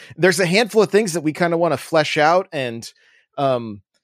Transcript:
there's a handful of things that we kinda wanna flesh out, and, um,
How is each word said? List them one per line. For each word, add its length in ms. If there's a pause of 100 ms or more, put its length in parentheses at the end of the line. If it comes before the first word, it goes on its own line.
(180)
there's 220
a 80
handful 340
of 100
things 220
that 80
we 100
kinda 260
wanna 200
flesh 400
out, 340
and, 400 (460)
um, 440 (220)